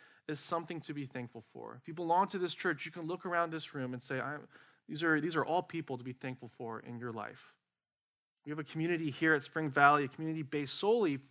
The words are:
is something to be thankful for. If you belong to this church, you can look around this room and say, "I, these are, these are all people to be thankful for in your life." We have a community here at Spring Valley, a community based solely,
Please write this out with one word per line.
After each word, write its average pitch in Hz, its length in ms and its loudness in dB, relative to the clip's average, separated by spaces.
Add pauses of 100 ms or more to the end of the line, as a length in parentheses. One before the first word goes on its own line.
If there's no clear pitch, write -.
(280)
is 151 120 -6
something 170 420 -4
to 156 120 -10
be 143 120 -6
thankful 120 380 -10 (100)
for. 117 280 -12
If - 60 -16
you 165 60 -10
belong 175 360 4
to 196 80 -6
this 180 160 -2
church, 165 320 -2
you 165 60 -10
can 165 160 -8
look 175 180 -6
around 170 260 0
this 160 220 -8
room 127 200 -4
and 123 80 -8
say, 131 180 -4
"I, 139 180 -4 (500)
these 151 160 -4
are, 156 160 6
these 160 160 -2
are 143 100 4
all 170 160 2
people 147 360 -8
to 123 60 -16
be 127 100 -8
thankful 127 440 -10
for 113 220 -8
in 120 180 -12
your 120 140 -8
life." 110 420 -12 (920)
We 147 40 -8
have 151 100 -4
a 156 40 -6
community 160 480 0
here 160 220 6
at 139 100 4
Spring 156 260 -2
Valley, 143 360 8
a - 20 -4
community 160 340 -4
based 143 340 -4
solely, 196 420 2 (140)